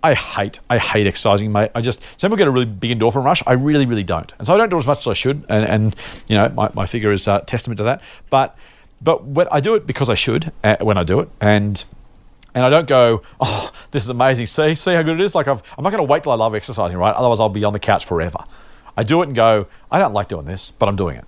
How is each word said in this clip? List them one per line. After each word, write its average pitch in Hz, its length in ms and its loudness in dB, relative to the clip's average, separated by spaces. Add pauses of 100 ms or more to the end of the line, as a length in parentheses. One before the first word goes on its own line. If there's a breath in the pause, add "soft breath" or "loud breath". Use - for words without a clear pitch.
I 160 100 4
hate, - 460 -6 (100)
I 123 80 2
hate 107 300 0
exercising, 104 440 0
mate. 104 220 0
I 120 80 -4
just, 120 200 -4 (160 loud breath)
some 196 120 0
people 214 80 0
get 180 100 4
a 139 40 2
really 127 140 2
big 113 320 -4
endorphin 120 260 0
rush. 156 240 0
I 131 60 4
really, 139 320 2
really 113 180 -2
don't. 85 340 -6
And - 80 -10
so 156 80 2
I 196 40 4
don't 226 120 2
do 175 80 0
as 131 80 -2
much 143 140 0
as - 80 -6
I 110 60 0
should. 143 360 -4
And, 107 180 2
and 107 280 0 (320 loud breath)
you 110 100 0
know, 101 120 4
my, 104 240 -2
my 98 120 -4
figure 104 260 -2
is, 98 160 0
uh, 101 140 2
testament 117 380 -6
to 104 60 -2
that. 110 160 -2 (280 loud breath)
But, 135 260 2 (460 soft breath)
but 160 240 0
when 147 260 0
I - 80 2
do 208 160 0
it 214 120 -2
because 131 220 -2
I 110 40 2
should, - 380 -2 (120)
uh, 107 180 2
when 104 160 2
I 90 60 0
do 87 160 0
it. 82 100 -4 (120)
And, 104 420 0 (720)
and 127 120 0
I 127 40 6
don't 151 180 4
go, 120 340 4 (180 soft breath)
"Oh, 107 320 -4 (200)
this 127 120 -2
is 113 60 -8
amazing. 123 380 0
See, 156 280 0
see 180 180 -2
how 170 100 2
good 160 160 -2
it 190 40 2
is." 202 120 -2
Like, 151 120 0
I've, 139 140 -2 (160 loud breath)
I'm 139 60 -8
not 190 80 0
gonna 202 120 -2
wait 147 200 2
till 139 80 0
I 120 40 2
love 110 200 0
exercising, 92 420 -4
right? 104 160 2
Otherwise, 120 260 2
I'll 107 100 4
be 104 140 -4
on 104 100 0
the 104 60 -4
couch - 260 0
forever. 85 340 -4 (560 loud breath)
I 110 80 -2
do 151 180 2
it 170 60 -2
and 135 80 -8
go, 113 320 4 (240 soft breath)
"I 151 80 2
don't 151 140 0
like 104 140 -2
doing 80 180 -8
this, 92 260 -10
but - 180 -2
I'm 101 60 -4
doing 85 220 -4
it." - 100 -18